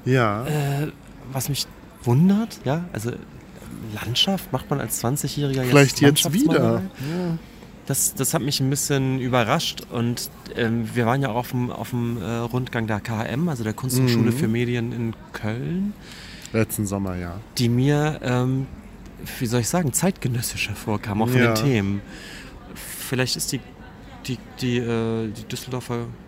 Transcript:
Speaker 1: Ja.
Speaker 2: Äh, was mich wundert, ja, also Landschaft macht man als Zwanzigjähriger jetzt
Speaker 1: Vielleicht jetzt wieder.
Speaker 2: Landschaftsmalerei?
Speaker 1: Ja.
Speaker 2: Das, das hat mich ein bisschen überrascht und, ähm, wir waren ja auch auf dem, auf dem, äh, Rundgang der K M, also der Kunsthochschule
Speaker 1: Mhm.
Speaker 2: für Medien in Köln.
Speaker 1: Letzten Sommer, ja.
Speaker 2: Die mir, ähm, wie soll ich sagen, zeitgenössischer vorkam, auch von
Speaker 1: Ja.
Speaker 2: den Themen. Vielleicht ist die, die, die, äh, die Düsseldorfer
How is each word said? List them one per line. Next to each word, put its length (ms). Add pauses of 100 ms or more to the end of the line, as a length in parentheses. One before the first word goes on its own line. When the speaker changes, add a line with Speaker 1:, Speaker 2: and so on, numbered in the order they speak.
Speaker 1:
Ja. 420
Speaker 2:
Äh, 420 (440)
was 180
mich 180 (360)
wundert, 640
ja, 180 (100)
also 180 (840)
Landschaft 600
macht 160
man 100
als 200
Zwanzigjähriger 640
jetzt 80
Speaker 1:
Vielleicht 300
jetzt 320
wieder. 100 (100)
Speaker 2:
Landschaftsmalerei? 280 (480)
Speaker 1:
Ja. 80 (500)
Speaker 2:
Das, 260
das 200
hat 100
mich 160
ein 100
bisschen 500
überrascht 600 (100)
und, 380 (260)
ähm, 380
wir 140
waren 140
ja 80
auch 60
auf 160
dem, 200
auf 180
dem, 320
äh, 40 (120)
Rundgang 500
der 120
K 240
M, 260
also 140
der 100
Kunsthochschule 580
Speaker 1:
Mhm. 60
Speaker 2:
für 100
Medien 440
in 220 (200)
Köln. 600 (600)
Speaker 1:
Letzten 320
Sommer, 320
ja. 180 (220)
Speaker 2:
Die 120
mir, 540
ähm, 440 (720)
wie 80
soll 140
ich 80
sagen, 220
zeitgenössischer 840
vorkam, 460
auch 80
von 120
Speaker 1:
Ja. 120
Speaker 2:
den 120
Themen. 360 (720)
Vielleicht 600
ist 160
die, 80 (680)
die, 100 (240)
die, 160
äh, 540
die 160
Düsseldorfer 580 (220)